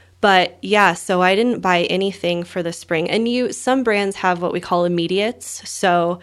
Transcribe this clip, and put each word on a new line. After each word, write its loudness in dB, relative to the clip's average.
But 2
yeah, 4
so 0
I 4
didn't 0
buy 2
anything -2
for -6
the -6
spring. -4
And 0
you, -2
some 0
brands 0
have 0
what -2
we -4
call 0
immediates. -2
So 0